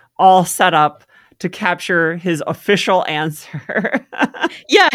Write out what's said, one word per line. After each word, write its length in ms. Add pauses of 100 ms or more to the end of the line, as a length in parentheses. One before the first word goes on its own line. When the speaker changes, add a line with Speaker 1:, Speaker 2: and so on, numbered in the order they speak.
(160)
Speaker 1:
all 300
set 260
up 320 (360)
to 100
capture 640
his 300
official 600
answer. 1040
<laughs> 60 (520)
Speaker 2:
Yeah, 260